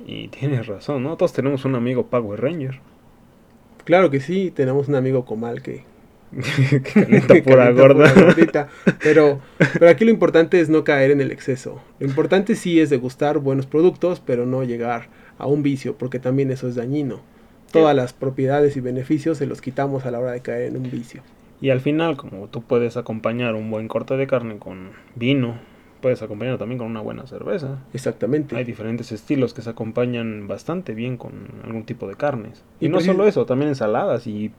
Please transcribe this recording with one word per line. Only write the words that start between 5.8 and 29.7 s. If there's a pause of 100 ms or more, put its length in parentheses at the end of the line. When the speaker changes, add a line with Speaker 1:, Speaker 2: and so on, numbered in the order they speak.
Speaker 1:
<laughs>
Que
calienta
Speaker 2:
<laughs>
que
Speaker 1:
pura
Speaker 2:
calienta
Speaker 1:
gorda.
Speaker 2:
pura
gordita. (360)
Pero, (340)
pero
aquí
lo
importante
es
no
caer
en
el
exceso. (180)
Lo
importante
sí
es
degustar
buenos
productos,
pero
no
llegar (280)
a
un
vicio,
porque
también
eso
es
dañino. (520)
Todas
Speaker 1:
Sí.
Speaker 2:
las
propiedades
y
beneficios
se
los
quitamos
a
la
hora
de
caer
en
un
vicio. (400)
Speaker 1:
Y
al
final,
como
tú
puedes
acompañar
un
buen
corte
de
carne
con (240)
vino, (460)
puedes
acompañarlo
también
con
una
buena
cerveza. (140)
Speaker 2:
Exactamente.
Speaker 1:
Hay
diferentes
estilos
que
se